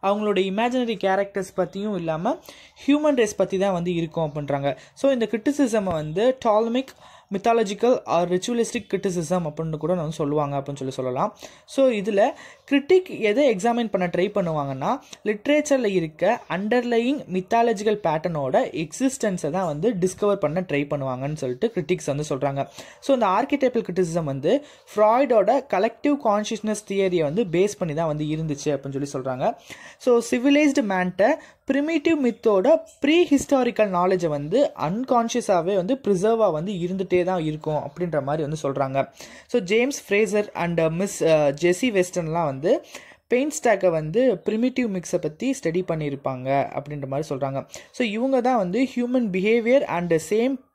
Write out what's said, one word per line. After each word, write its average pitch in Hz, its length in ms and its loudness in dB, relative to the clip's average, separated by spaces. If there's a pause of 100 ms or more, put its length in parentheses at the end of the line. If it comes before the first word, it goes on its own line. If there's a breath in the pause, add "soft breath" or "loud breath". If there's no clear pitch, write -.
அவங்களோட 202 340 0
இமேஜினரி 226 600 -2
கேரக்டர்ஸ் 196 600 -2
பத்தியும் 196 380 -4
இல்லாம, 170 420 -2 (500 loud breath)
ஹியூமன் 294 280 4
ரேஸ் 220 200 2
பத்தி 190 220 0
தான் 190 160 2
வந்து 175 200 -2
இருக்கும் 165 380 -2
அப்படின்றாங்க. 143 440 -2 (180 loud breath)
So, 277 180 2
இந்த 233 200 0
கிரிட்டிசிசம் 233 520 0
வந்து 180 640 0
Ptolemaic 233 420 2 (460 loud breath)
mythological 226 720 2
or 165 200 2
ritualistic 214 640 -2
criticism 180 560 -2
அப்படின்னு 156 320 -6
கூட 156 160 -2
நம்ம 160 180 -4
சொல்லுவாங்க 147 460 -2
அப்படின்னு 139 180 -6
சொல்லி 135 180 -8
சொல்லலாம். 127 440 -4 (280 loud breath)
So, 269 240 2
இதுல 208 400 2 (420 loud breath)
கிரிட்டிக் 285 480 2
எதை 226 360 2
எக்ஸாமின் 233 340 0
பண்ண 185 180 0
ட்ரை 175 280 0
பண்ணுவாங்கன்னா, 156 640 -2 (260 loud breath)
லிட்ரேச்சர்ல 269 600 2
இருக்க 180 640 0
அண்டர்லையிங் 240 840 0
மித்தாலஜிக்கல் 214 680 0
பேட்டர்னோட 160 840 -2
எக்ஸிஸ்டன்ஸை 208 640 -2
தான் 185 160 -2
வந்து 165 340 -2
டிஸ்கவர் 190 360 0
பண்ண 180 260 -2
ட்ரை 143 280 -4
பண்ணுவாங்கன்னு 135 440 -4
சொல்லிட்டு 147 420 -4
கிரிட்டிக்ஸ் 175 300 -4
வந்து 147 240 -4
சொல்றாங்க. 139 380 -2 (320 loud breath)
So, - 140 0
இந்த 233 140 2
ஆர்க்கிடைப்பல் 247 560 0
கிரிட்டிசிசம் 170 400 -2
வந்து 151 420 -2 (300 loud breath)
ஃப்ராய்டோட 220 560 4 (220)
கலெக்டிவ் 233 500 0
கான்ஷியஸ்னஸ் 208 680 -2
தியரியை 190 320 2
வந்து 156 220 2
பேஸ் 190 360 2
பண்ணி 165 140 -4
தான் 160 140 -2
வந்து 151 160 -2
இருந்துச்சு 151 420 -4
அப்படின்னு 139 400 -2
சொல்லி 139 80 -10
சொல்றாங்க. 131 400 -2 (440 loud breath)
So, 240 220 4 (120)
சிவிலைஸ்டு 277 580 4
மேன்ட்ட 190 440 2 (380 loud breath)
பிரிமிட்டிவ் 302 540 2
மித்தோட 214 440 2 (300)
ப்ரீ 320 300 4
ஹிஸ்டாரிக்கல் 247 600 2
நாலேஜை 180 360 2
வந்து 151 520 0
அன்கான்ஷியஸாவே 208 960 0
வந்து 196 320 0
ப்ரிசர்வா 208 440 2
வந்து 160 200 -4
இருந்துட்டே 180 520 -2
தான் 180 200 0
இருக்கும் 156 320 -4
அப்படின்ற 156 480 -4
மாதிரி 143 260 -4
வந்து 156 140 -6
சொல்றாங்க. 135 440 -2 (400 loud breath)
So, 240 140 0
ஜேம்ஸ் 226 460 0
ஃப்ரேசர் 208 460 2
and, 170 260 -2
அ, 160 100 2
மிஸ், 170 340 -4
அ, 151 380 4
ஜெசி 185 420 2
வெஸ்டன்லாம் 170 420 -2
வந்து 156 400 0 (440 loud breath)
பெயின்ஸ்டாக்கை 233 600 2
வந்து 170 560 0
பிரிமிட்டிவ் 233 500 0
மிக்ஸை 175 260 -4
பத்தி 226 420 -4
ஸ்டடி 170 280 -2
பண்ணியிருப்பாங்க 139 840 -2
அப்படின்ற 139 300 -8
மாதிரி 143 280 -4
சொல்றாங்க. 135 300 -6 (260 loud breath)
So, 247 160 -2
இவங்க 247 340 0
தான் 254 160 0
வந்து 214 380 0
ஹியூமன் 240 360 0
பிஹேவியர் 226 500 2
and 170 320 -2 (160)
சேம் 240 260 0 (200)